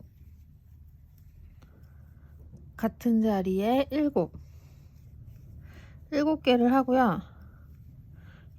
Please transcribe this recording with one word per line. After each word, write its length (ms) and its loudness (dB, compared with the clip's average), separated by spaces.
같은 460 -2
자리에 720 0
일곱. 420 0
일곱 320 2
개를 320 4
하고요. 640 2